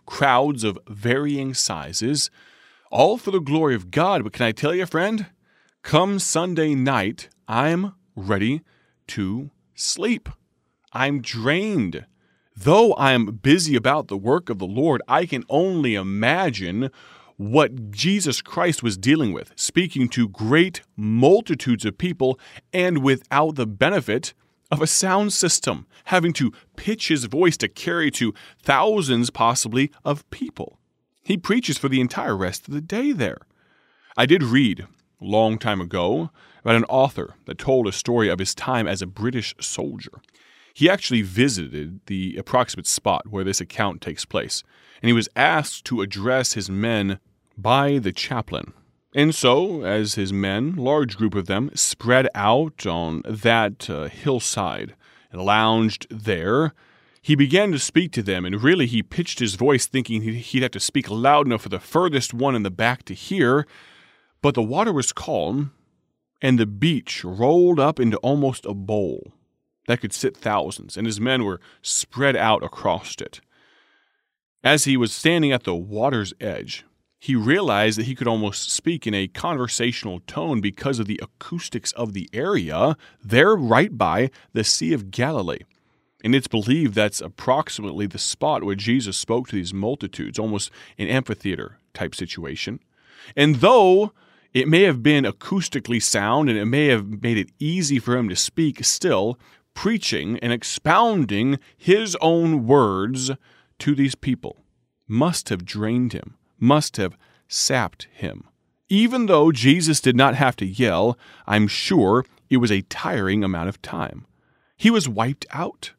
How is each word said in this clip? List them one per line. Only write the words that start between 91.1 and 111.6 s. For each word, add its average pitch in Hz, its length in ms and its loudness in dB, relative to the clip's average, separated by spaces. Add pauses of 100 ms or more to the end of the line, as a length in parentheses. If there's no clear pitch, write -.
type - 200 -8
situation. 82 640 -10 (560)
And 151 220 4
though 196 560 6 (400)
it 131 140 2
may 165 140 6
have 143 220 4
been 143 200 6
acoustically 120 800 -4
sound 117 480 2
and 110 80 2
it 101 80 0
may 143 220 2
have 107 340 0
made 117 160 0
it - 220 -2
easy 151 400 0
for 123 180 0
him 117 120 0
to 90 60 -4
speak, - 480 -2
still, 120 560 0 (360)
preaching 113 640 -2
and 120 120 -2
expounding 139 1080 0 (180)
his 196 420 2
own 165 460 2
words 127 640 2 (460)
to 143 160 0
these 135 220 0
people - 420 -6 (500)
must 139 420 0
have 90 160 -4
drained 110 480 -2
him, - 200 -12 (240)
must 147 400 2
have 92 180 -2 (320)
sapped - 640 -4
him. - 320 -10 (460)
Even 226 380 2
though 160 240 8
Jesus 147 500 4
did 127 140 4
not 131 180 6
have 127 220 2
to 98 100 -6
yell, 104 500 2 (300)
I'm 104 220 4